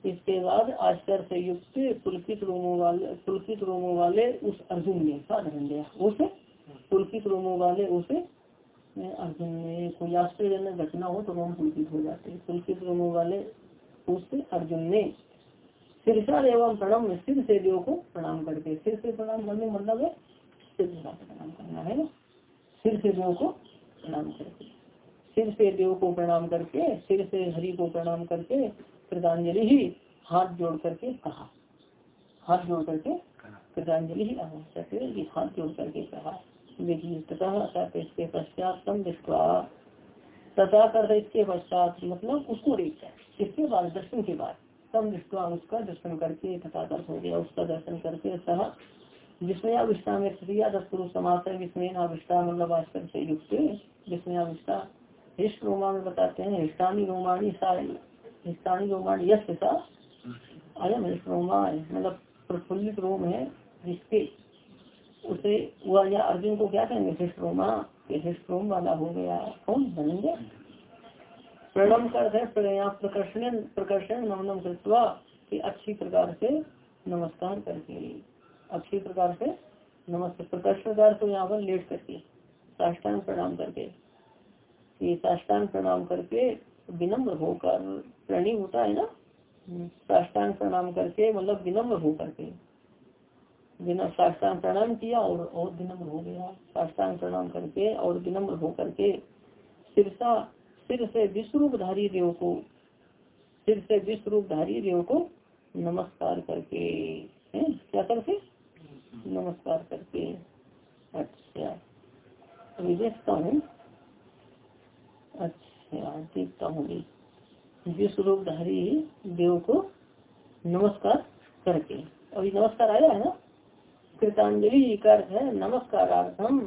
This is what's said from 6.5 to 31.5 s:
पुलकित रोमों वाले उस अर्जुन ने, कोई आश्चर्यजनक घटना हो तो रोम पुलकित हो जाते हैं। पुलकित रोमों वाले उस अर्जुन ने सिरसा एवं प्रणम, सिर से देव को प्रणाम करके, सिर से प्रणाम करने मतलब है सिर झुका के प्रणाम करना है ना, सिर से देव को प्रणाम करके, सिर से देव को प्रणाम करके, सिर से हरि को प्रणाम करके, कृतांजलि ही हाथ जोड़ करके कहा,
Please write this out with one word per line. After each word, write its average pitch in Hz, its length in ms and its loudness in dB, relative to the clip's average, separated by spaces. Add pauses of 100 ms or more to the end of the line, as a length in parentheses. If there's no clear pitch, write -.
पुलकित 208 360 0
रोमों 185 320 0
वाले 180 300 4
उस 175 220 0
अर्जुन 185 1400 -8
ने, 165 420 -6
कोई 170 260 -6
आश्चर्यजनक 190 640 0
घटना 175 260 -4
हो 185 160 -2
तो 196 100 -6
रोम 175 220 -4
पुलकित 156 380 -2
हो 156 100 -2
जाते 165 280 -8
हैं। 175 160 -12
पुलकित 180 360 -4
रोमों 175 300 0
वाले 170 320 0 (640)
उस - 220 -2 (220)
अर्जुन 165 320 -2
ने 196 180 4 (1040)
सिरसा 247 400 4
एवं 233 300 6
प्रणम, 208 400 2
सिर 269 260 0
से 208 180 6
देव 185 200 4
को 254 120 -2 (200)
प्रणाम 160 320 -4
करके, 156 320 -4
सिर 214 200 -2
से 226 160 -4
प्रणाम 220 340 -4
करने 214 220 -2
मतलब 214 340 -2
है 330 80 2
सिर - 760 -6
झुका 170 240 -10
के - 160 -18
प्रणाम 160 240 -14
करना 165 300 -12
है 180 180 -4
ना, 320 60 2 (800)
सिर 214 160 4
से 208 100 4
देव 185 240 2
को 285 140 0 (520)
प्रणाम 156 320 -6
करके, 151 320 -16 (720)
सिर 214 160 2
से 208 200 4
देव 185 220 2
को 185 200 2
प्रणाम 170 340 2
करके, 170 500 0
सिर 196 280 2
से 185 240 -2
हरि 170 220 -4
को 175 160 -2
प्रणाम 170 380 -4
करके, 208 420 0 (440)
कृतांजलि 175 540 2
ही 233 280 6 (320)
हाथ 180 280 4
जोड़ 170 220 -2
करके 170 360 -4 (120)
कहा, - 240 -12 (960)